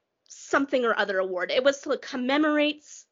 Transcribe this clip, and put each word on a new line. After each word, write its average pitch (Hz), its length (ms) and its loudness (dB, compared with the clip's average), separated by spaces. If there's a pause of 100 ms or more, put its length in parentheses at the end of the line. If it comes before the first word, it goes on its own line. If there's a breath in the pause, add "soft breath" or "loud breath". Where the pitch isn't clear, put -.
(280)
something 277 560 -2
or 233 140 2
other 196 220 0
award. 185 320 -4
It 226 120 2
was 277 180 2
to 285 160 -2
commemorate 294 840 0
s-, - 320 -20